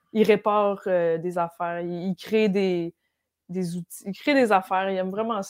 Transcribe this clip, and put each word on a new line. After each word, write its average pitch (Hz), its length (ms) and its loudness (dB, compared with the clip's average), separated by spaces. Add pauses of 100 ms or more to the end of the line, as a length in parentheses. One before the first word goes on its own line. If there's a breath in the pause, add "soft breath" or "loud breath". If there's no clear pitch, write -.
(140)
il 214 100 4
répare, 208 640 2
euh, 170 320 2
des 175 180 -6
affaires. 175 440 -4
Il, 175 280 -6
il 180 60 -2
crée 214 340 0
des, 180 460 0 (540)
des 175 260 -4
outils. - 320 -12
Il 196 60 -6
crée 294 200 0
des 254 180 4
affaires. 190 380 0
Il 190 80 -2
aime 185 140 -2
vraiment, 220 380 -4